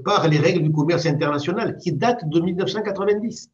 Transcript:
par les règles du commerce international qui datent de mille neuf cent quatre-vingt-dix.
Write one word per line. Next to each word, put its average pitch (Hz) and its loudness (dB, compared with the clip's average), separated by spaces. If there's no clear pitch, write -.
par 175 2
les 151 4
règles 165 2
du 156 2
commerce 156 2
international 180 -2
qui 170 -4
datent 233 0
de 165 2
mille 180 0
neuf 185 -2
cent 214 -4
quatre-vingt-dix. 208 -2